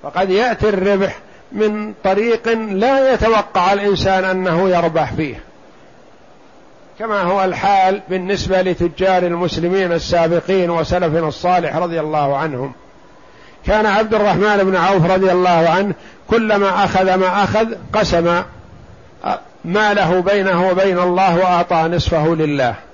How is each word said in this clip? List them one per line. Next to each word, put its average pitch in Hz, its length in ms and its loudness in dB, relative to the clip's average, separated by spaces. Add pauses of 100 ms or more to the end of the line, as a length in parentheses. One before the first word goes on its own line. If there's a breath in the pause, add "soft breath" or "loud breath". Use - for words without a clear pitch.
فقد 185 260 -2
يأتي 214 400 0
الربح 196 480 0 (340 loud breath)
من 214 420 -2 (100)
طريق 220 540 0
لا 240 560 2
يتوقع 202 600 0
الإنسان 190 520 0
أنه 185 440 0
يربح 165 440 0
فيه، 139 220 -6 (1600)
كما 208 220 -2
هو 190 220 0
الحال 190 680 2
بالنسبة 185 520 -2
لتجار 180 600 0
المسلمين 175 680 -2
السابقين 170 760 0
وسلفنا 165 580 0
الصالح 170 480 -2
رضي 165 240 -2
الله 147 380 -2
عنهم. 135 360 -6 (920 loud breath)
كان 214 200 2
عبد 214 280 0
الرحمن 208 440 2
بن 190 180 2
عوف 180 360 2
رضي 190 200 2
الله 175 380 2
عنه 190 240 0 (340 loud breath)
كلما 202 560 0
أخذ 190 320 2
ما 190 280 0
أخذ 214 240 0 (260)
قسم 175 500 0 (1200)
ماله 196 540 0
بينه 190 500 0
وبين 185 300 2
الله 180 380 2
وأعطى 180 380 2
نصفه 160 520 0
لله 147 480 0 (180)